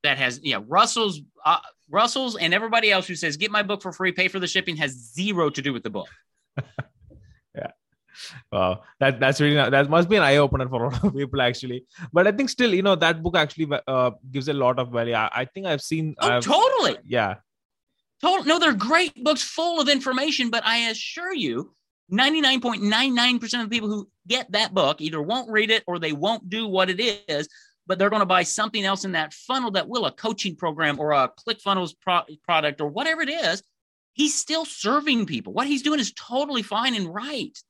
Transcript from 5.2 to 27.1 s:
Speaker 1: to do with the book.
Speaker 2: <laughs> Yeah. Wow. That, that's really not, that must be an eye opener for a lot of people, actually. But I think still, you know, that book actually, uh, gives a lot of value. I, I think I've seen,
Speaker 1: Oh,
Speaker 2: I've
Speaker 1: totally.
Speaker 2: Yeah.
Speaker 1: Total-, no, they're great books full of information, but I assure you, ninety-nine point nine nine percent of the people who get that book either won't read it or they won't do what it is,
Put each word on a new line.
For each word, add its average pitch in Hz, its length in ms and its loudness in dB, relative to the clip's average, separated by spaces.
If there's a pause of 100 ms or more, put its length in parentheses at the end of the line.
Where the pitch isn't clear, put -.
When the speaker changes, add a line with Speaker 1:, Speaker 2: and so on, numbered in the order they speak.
Speaker 1:
to 151 100 -8
do 139 120 -2
with 120 100 -6
the 113 80 -6
book. 98 180 -8 (480)
Speaker 2:
<laughs> - 380 -12 (600)
Yeah. - 180 -12 (800)
Wow. 92 300 0 (180)
That, 135 180 2
that's 135 220 2
really 147 160 4
not, 131 160 2
that 139 180 4
must 170 180 4
be 208 80 4
an 190 60 6
eye 139 140 6
opener 135 320 2
for 123 160 -2
a 131 60 0
lot 127 140 -6
of 185 120 4
people, 135 260 -2
actually. 123 420 -2 (280)
But 175 160 6
I 208 40 4
think 262 160 0
still, 240 240 2
you 185 100 2
know, 196 120 4
that 165 280 2
book 175 140 0
actually, 156 320 0 (200)
uh, 127 240 2 (180)
gives 131 180 -6
a 151 40 -2
lot 127 260 2
of 123 140 -4
value. 117 220 -2
I, 110 180 0
I 123 140 -2
think 190 200 -10
I've 151 160 0
seen, 160 380 -4
Speaker 1:
Oh, - 160 4
Speaker 2:
I've 120 80 0
Speaker 1:
totally. 415 600 4
Speaker 2:
Yeah. 104 320 0 (840)
Speaker 1:
Total-, 359 220 2
no, 320 140 4
they're 320 160 4
great 302 380 2 (120)
books 294 180 2
full 330 380 -2
of 269 80 2
information, 269 640 0
but 226 140 -2
I 226 260 0
assure 349 440 -8
you, 139 380 -4 (360)
ninety-nine 262 520 2
point 233 220 -4
nine 233 320 2
nine 240 240 2
percent 233 240 -4
of 214 80 -6
the 226 40 -6
people 214 140 0
who 208 200 -4 (180)
get 233 260 -4
that 208 220 0
book 151 260 2
either 156 220 -4
won't 226 280 -4
read 214 200 2
it 220 160 2
or 175 120 -4
they 160 140 -4
won't 190 380 -2
do 220 180 -4
what 185 220 2
it 180 100 -4
is, 202 480 -4 (380)